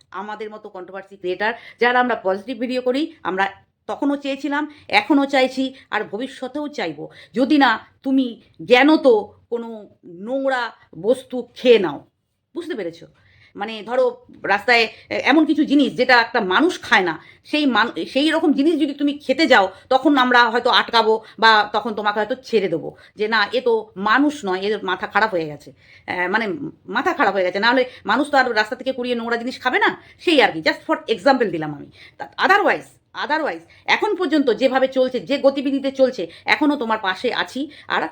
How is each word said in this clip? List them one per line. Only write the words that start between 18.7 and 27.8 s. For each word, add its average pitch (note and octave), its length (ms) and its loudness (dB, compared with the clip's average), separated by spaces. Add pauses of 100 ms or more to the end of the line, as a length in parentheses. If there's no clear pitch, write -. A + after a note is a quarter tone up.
যদি C#4+ 200 -2
তুমি C#4+ 180 -2
খেতে D4+ 340 0
যাও, G#3 260 4 (160)
তখন C#4 300 2
আমরা A#3+ 320 4
হয়তো A#3+ 200 0
আটকাবো A3 500 2 (180)
বা A3 340 4
তখন G#3+ 220 -4
তোমাকে G#3 240 -2
হয়তো G#3+ 160 -2
ছেড়ে G#3+ 340 -2
দেবো D3+ 280 -8 (200)
যে, G#3+ 120 -4
"না, G#3+ 240 0
এ B3 80 -2
তো A3+ 360 -2
মানুষ A#3 480 0
নয়, F#3 160 -2
এর G3+ 240 -4
মাথা F3+ 220 -4
খারাপ G#3+ 240 0
হয়ে E3 160 -4
গেছে।" C#3+ 260 -14 (340)
আহ, F3+ 240 -4
মানে A3 160 -2 (400)
মাথা A3+ 260 -4
খারাপ G#3+ 220 0
হয়ে F#3+ 100 0
গেছে, F3+ 160 -2
নাহলে B3 240 2 (200)